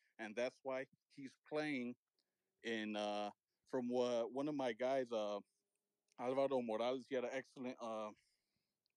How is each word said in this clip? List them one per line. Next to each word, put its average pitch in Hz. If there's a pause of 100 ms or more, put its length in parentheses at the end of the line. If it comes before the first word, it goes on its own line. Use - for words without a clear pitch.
(200)
and 107
that's -
why 135 (300)
he's 139 (160)
playing 139 (680)
in, 107
uh, 104 (420)
from 127
what 120
one 139
of 151
my 131
guys, 127
uh, 104 (800)
Alvaro 131
Morales, 117
he 135
had 123
an 120
excellent, 131
uh, 110 (880)